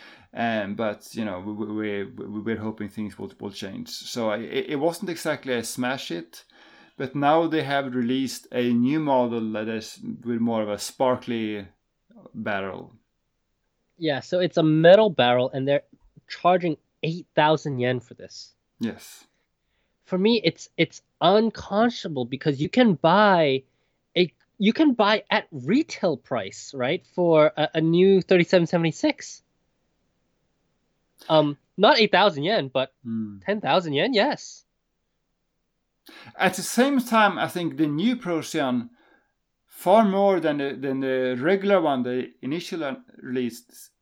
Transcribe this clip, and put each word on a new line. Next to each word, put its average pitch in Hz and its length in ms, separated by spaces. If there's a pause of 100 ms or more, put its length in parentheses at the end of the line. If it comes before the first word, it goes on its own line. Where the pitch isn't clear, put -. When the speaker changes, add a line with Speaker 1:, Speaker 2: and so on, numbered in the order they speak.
(340)
Speaker 1:
um, 107 400
but, 104 380
you 113 120
know, 92 160
we, 101 120
we, 104 520
we, - 220
we, 104 140
we're 107 200
hoping 107 300
things 107 280
will, 101 220
will 104 100
change. 98 380
So - 400
I, 107 120
it, 131 300
it 151 60
wasn't 165 320
exactly 151 460
a 113 100
smash 127 440
hit, - 360 (540)
but 135 160
now 147 320
they 156 160
have 139 320
released 127 580
a 123 220
new 131 260
model 120 520
that 107 160
is 110 300 (240)
with 117 180
more 117 200
of 107 80
a 104 100
sparkly 113 880 (680)
barrel. 98 580 (1080)
Speaker 2:
Yeah, 151 200
so - 180
it's 180 180
a 170 60
metal 170 480
barrel, 123 400
and 135 160
they're 139 160 (460)
charging 175 480 (260)
eight 165 320
thousand 151 460
yen 123 180
for - 160
this. - 380 (260)
Speaker 1:
Yes. - 460 (800)
Speaker 2:
For - 120
me, 214 280
it's, - 320
it's - 260 (180)
unconscionable 202 1040
because 135 360
you 147 80
can 240 260
buy 165 720 (520)
a, 180 160 (260)
you 208 140
can 311 200
buy 214 380
at - 200
retail 165 640
price, - 580
right, 135 300 (100)
for 160 420
a, 151 180
a 160 60
new 180 420
thirty-seven 175 460
seventy-six. - 760 (1900)
Um, 151 300 (180)
not 240 220
eight 220 140
thousand 175 320
yen, 175 240
but 131 240 (100)
Speaker 1:
Hmm. 110 420
Speaker 2:
ten 208 160
thousand 156 340
yen, 202 200
yes. 233 500 (1700)
Speaker 1:
At 185 180
the 190 80
same 269 380
time, 214 360
I 151 120
think 160 280
the 151 120
new 180 260
Procyon, 143 760 (760)
far 208 380
more 196 340
than 156 200
the, 139 200
than 135 220
the 131 380
regular 190 420
one 139 240
they 123 260 (100)
initially 151 560 (240)
released, 123 680 (120)